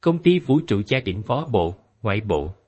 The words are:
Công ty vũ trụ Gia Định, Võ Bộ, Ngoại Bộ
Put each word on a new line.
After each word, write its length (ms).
Công 160
ty 220
vũ 280
trụ 180
Gia 140
Định, 220
Võ 300
Bộ, 240
Ngoại 200
Bộ 320